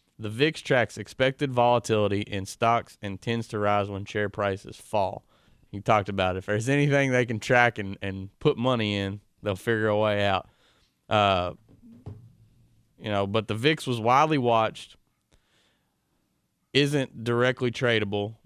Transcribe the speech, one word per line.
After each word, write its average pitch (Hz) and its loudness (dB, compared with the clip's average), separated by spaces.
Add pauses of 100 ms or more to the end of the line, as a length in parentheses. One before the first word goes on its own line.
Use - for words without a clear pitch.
(200)
The 107 -8
vix 139 -2
tracks 120 0
expected 131 -2
volatility 113 2
in 101 -6
stocks - -2
and 98 -8
tends 117 -4
to 110 -8
rise 104 2
when 101 -8
share 104 -2
prices 101 -6
fall. - -4 (460)
You 101 -10
talked 104 2
about 95 0
it. 95 -4
If 92 -14
there's 104 -2
anything 139 2
they 123 2
can 113 -4
track 120 2
and, 98 -8
and 98 -8 (100)
put 151 2
money 113 0
in, 98 -6 (200)
they'll 104 -2
figure 110 0
a 104 2
way 104 2
out. 98 0 (600)
Uh, 98 2 (1500)
you 107 -8
know, 101 0
but 104 -2
the 107 -2
vix 143 0
was 123 -2
widely 139 4
watched, 117 0 (1800)
isn't 139 0
directly 123 0
tradable. 107 -2 (100)